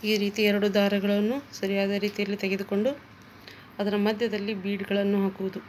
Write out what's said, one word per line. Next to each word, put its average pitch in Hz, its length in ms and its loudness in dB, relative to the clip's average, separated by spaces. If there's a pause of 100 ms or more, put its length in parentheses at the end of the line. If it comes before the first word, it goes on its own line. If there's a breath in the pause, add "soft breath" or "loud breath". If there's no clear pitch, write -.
ಈ 214 120 2
ರೀತಿ 202 260 0
ಎರಡು 202 320 4
ದಾರಗಳನ್ನು 202 800 2
ಸರಿಯಾದ 196 360 0
ರೀತಿಯಲ್ಲಿ 202 460 -2
ತೆಗೆದುಕೊಂಡು 196 540 0 (880 loud breath)
ಅದರ 202 180 0
ಮಧ್ಯದಲ್ಲಿ 208 580 0
ಬೀಡ್ಗಳನ್ನು 202 680 0
ಹಾಕುವುದು. 190 460 -4